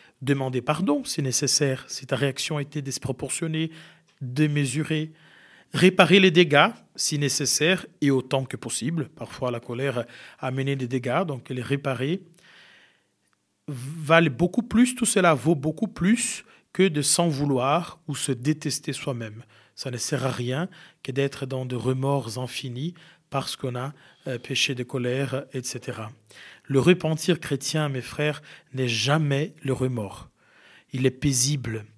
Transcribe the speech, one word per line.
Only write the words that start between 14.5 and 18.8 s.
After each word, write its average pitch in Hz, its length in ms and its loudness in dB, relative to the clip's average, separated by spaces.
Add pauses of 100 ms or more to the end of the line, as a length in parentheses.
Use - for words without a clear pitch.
plus, 247 320 2
tout 233 100 0
cela 180 280 4
vaut 160 200 2
beaucoup 156 320 -2
plus - 580 -2 (280)
que 185 100 2
de 160 180 2
s'en 170 280 2
vouloir 143 800 0
ou 147 80 -6
se - 160 -2
détester 143 600 -2